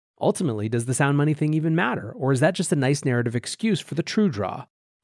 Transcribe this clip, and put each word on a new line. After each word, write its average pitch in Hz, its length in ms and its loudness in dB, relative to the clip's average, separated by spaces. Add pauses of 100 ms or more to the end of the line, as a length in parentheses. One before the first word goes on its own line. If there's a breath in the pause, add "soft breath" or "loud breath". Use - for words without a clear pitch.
(200)
Ultimately, 110 480 0
does 117 180 -2
the 127 100 -2
sound 143 200 2
money 147 200 2
thing 151 180 0
even 160 220 0
matter? 180 400 -2
Or 135 160 0
is 131 80 2
that 170 160 4
just - 160 -4
a 175 40 2
nice 143 300 0
narrative 120 300 0
excuse 202 440 -2
for - 140 -14
the 160 80 -2
true 208 280 2
draw, 104 360 -4 (380)